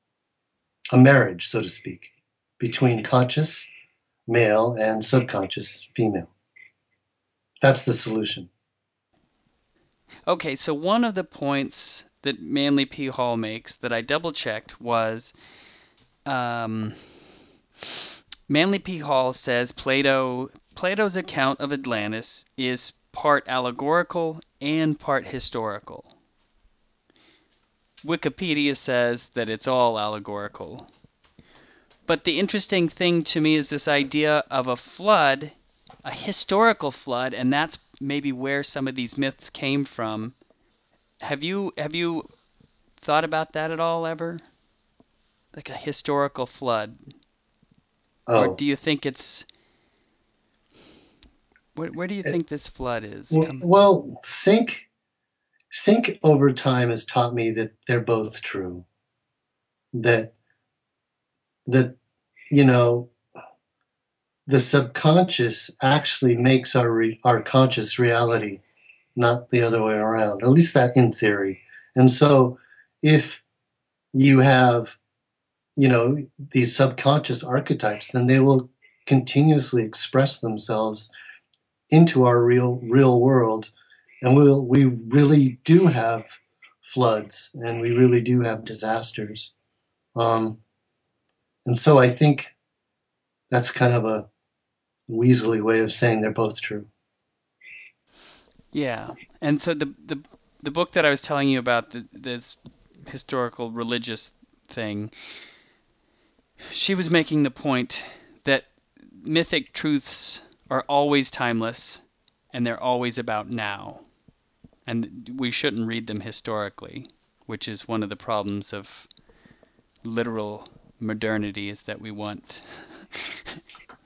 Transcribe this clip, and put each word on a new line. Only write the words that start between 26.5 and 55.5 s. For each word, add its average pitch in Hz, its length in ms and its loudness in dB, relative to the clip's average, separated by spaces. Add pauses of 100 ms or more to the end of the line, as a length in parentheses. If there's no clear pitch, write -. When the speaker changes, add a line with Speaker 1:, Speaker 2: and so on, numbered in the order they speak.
Speaker 2:
Wikipedia 151 720 -2
says 120 580 -2
that 117 160 -4
it's 110 180 -6
all 120 320 2
allegorical. 104 880 -10 (1160)
But 165 200 -2
the 156 140 0
interesting 190 500 -2
thing 175 360 -2
to - 140 -2
me 156 160 2
is 147 140 -2
this 143 180 -8
idea 147 640 0
of 131 180 -4
a 123 80 -2
flood, 151 760 0 (520)
a 139 80 -12
historical 202 800 -2
flood, 127 420 -6
and 127 180 -2
that's 151 260 -2 (240)
maybe 139 320 -6
where 135 300 -6
some 135 240 -8
of 131 80 -8
these 123 220 -8
myths 135 320 -6
came 139 360 -4
from. 110 480 -8 (880)
Have 143 220 -8
you, 190 340 -6
have 151 180 -8
you 170 320 -4 (720)
thought 156 240 0
about 160 300 -6
that 156 180 -6
at 160 80 -8
all 165 260 -4
ever? 165 340 -8 (1160)
Like - 140 -18
a 131 80 -16
historical 143 680 -4
flood? 113 520 -6 (1300)
Speaker 1:
Oh. 107 240 4
Speaker 2:
Or 90 40 -8
do 143 100 -6
you 143 100 0
think 147 300 -4
it's, - 400 -12 (2250)
where, 165 140 -10
where 175 180 -8
do 202 80 -6
you 196 100 -8
Speaker 1:
It - 60 -4
Speaker 2:
think 170 180 -2
this 147 180 -10
flood 120 380 -8
is 104 260 -14
Speaker 1:
Well, 160 160 2
Speaker 2:
coming? 135 200 -8
Speaker 1:
well, 196 560 4
Sink, - 640 0 (840)